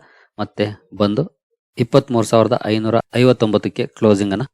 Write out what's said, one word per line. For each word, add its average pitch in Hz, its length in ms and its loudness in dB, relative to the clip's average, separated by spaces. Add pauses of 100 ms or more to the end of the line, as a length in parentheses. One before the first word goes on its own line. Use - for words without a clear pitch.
(380)
ಮತ್ತೆ 104 580 -6
ಬಂದು 104 420 -2 (400)
ಇಪ್ಪತ್ಮೂರು 120 480 0
ಸಾವಿರದ 113 380 2
ಐನೂರ 110 300 -2 (220)
ಐವತ್ತೊಂಬತ್ತಕ್ಕೆ 117 680 0
ಕ್ಲೋಸಿಂಗ್ 104 460 0
ಅನ್ನ 101 100 -4 (120)